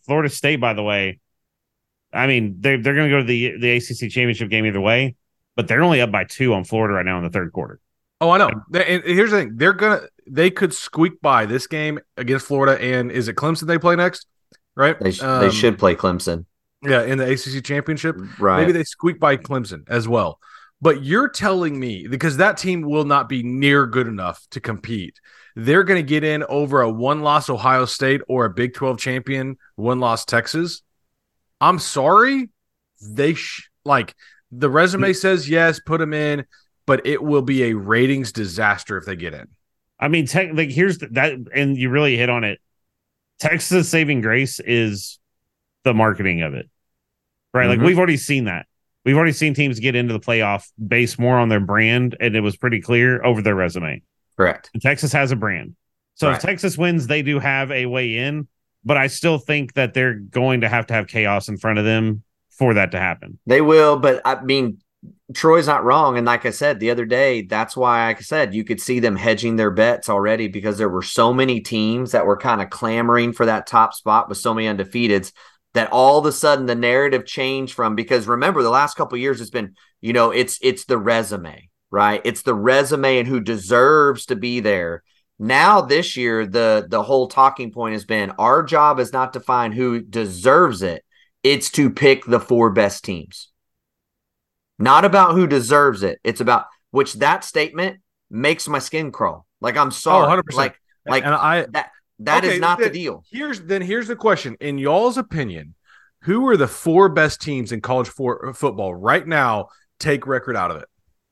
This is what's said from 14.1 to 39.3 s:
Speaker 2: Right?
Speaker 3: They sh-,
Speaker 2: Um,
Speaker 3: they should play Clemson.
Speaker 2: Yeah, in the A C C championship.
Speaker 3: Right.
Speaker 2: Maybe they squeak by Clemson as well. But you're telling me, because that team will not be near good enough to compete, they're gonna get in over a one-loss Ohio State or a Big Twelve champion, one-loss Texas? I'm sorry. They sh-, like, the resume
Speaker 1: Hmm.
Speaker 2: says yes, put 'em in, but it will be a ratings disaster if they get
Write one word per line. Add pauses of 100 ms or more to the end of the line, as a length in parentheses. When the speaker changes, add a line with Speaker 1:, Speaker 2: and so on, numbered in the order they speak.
Speaker 2:
Right?
Speaker 3:
They
sh-,
Speaker 2:
Um,
Speaker 3:
they
should
play
Clemson. (360)
Speaker 2:
Yeah,
in
the
A
C
C
championship. (240)
Speaker 3:
Right.
Speaker 2:
Maybe
they
squeak
by
Clemson
as
well. (420)
But
you're
telling
me,
because
that
team
will
not
be
near
good
enough
to
compete, (360)
they're
gonna
get
in
over
a
one-loss
Ohio
State
or
a
Big
Twelve
champion, (180)
one-loss
Texas? (760)
I'm
sorry. (520)
They
sh-, (140)
like, (380)
the
resume
Speaker 1:
Hmm.
Speaker 2:
says
yes,
put
'em
in, (400)
but
it
will
be
a
ratings
disaster
if
they
get